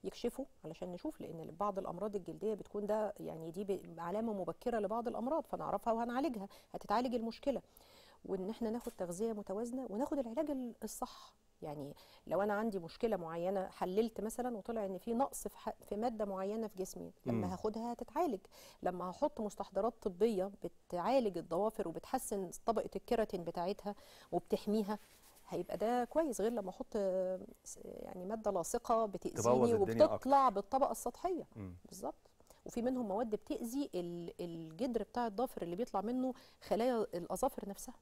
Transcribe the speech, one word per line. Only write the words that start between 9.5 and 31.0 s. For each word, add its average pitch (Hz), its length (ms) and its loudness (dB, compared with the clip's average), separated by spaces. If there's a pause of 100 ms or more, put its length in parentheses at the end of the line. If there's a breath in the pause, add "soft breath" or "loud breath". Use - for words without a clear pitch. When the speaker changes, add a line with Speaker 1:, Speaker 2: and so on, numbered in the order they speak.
Speaker 1:
وناخد 277 280 0
العلاج 269 320 -2
ال-، 254 240 -4 (100)
الصح. - 500 -8 (280)
يعني 147 320 -8 (320 soft breath)
لو - 160 2
أنا 208 120 4
عندي 202 240 0
مشكلة 175 380 0
معينة، 175 520 0
حللت 196 520 0
مثلًا 233 360 -2
وطلع 214 300 -2
إن 190 120 -2
في 233 160 -2
نقص 247 340 2
في - 100 -8
ح-، - 120 -4 (180)
في 202 80 0
مادة 220 280 2
معينة 202 420 0
في 190 120 -8
جسمي، 180 340 -6 (140)
لما 185 200 2
Speaker 2:
مم. 180 60 0
Speaker 1:
هاخدها 220 400 -2
هتتعالج. 254 480 0 (420 loud breath)
لما 180 280 0
هحط 277 300 0
مستحضرات 202 600 0
طبية 196 480 2 (380)
بتعالج 196 500 2
الضوافر 190 500 0
وبتحسن 185 600 -2 (160)
طبقة 226 300 2
الكيراتين 208 480 0
بتاعتها 185 500 -2 (380 loud breath)
وبتحميها، 208 680 2 (500)
هيبقى 175 280 -2
ده 240 280 4
كويس، 294 360 2
غير 226 120 4
لما 196 180 -2
احط، - 160 -10 (100)
آه، 185 440 2 (240)
س-، - 200 -12
يعني - 400 -10
ماده 214 260 0
لاصقه 226 560 2
بتاذيني - 360 -4
Speaker 2:
تبوظ 247 320 8
الدنيا 202 300 8
أكتر. 220 100 6
Speaker 1:
وبتطلع 269 340 8
بالطبقه 233 440 2
السطحيه. 302 540 -2 (100)